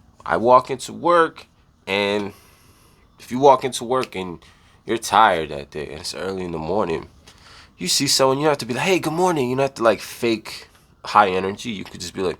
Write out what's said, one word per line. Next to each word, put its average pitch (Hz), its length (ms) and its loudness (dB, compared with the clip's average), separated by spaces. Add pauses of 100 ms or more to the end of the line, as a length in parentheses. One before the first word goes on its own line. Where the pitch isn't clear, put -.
(260)
I 76 120 0
walk 123 320 4
into 127 240 -8
work, 160 540 0 (380)
and 101 480 -2 (880)
if - 120 -18
you 123 80 -6
walk 131 240 6
into 127 200 -6
work 123 320 -4
and 90 280 -10 (420)
you're 107 120 -2
tired 98 520 2
that 71 220 -10
day, 73 180 -10
and 76 100 -12
it's 87 160 -10
early 92 280 -6
in 87 80 -6
the 82 60 -8
morning, 82 520 -2 (680)
you 175 100 -8
see 180 200 0
someone, 135 320 4
you 147 80 0
have 151 120 2
to - 60 -6
be 113 80 -6
like, 135 100 -4
Hey, 180 160 2
good 151 140 -4
morning. 165 360 0
You 127 60 -2
don't 135 80 0
have 135 120 -2
to, - 80 -6
like, 110 160 4
fake - 680 -4 (360)
high 107 260 4
energy. 95 420 -4
You 98 120 -8
could - 160 -16
just 85 140 -10
be 85 80 -8
like 90 180 -2